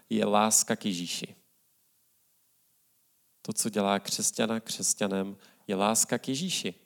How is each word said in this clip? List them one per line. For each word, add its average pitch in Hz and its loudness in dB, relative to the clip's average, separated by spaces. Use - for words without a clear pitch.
je 107 2
láska 107 4
k - -6
Ježíši. 87 -4
To, - -6
co - -2
dělá 101 2
křesťana 113 -2
křesťanem, 98 -2
je 101 -2
láska 107 2
k - -12
Ježíši. 135 -4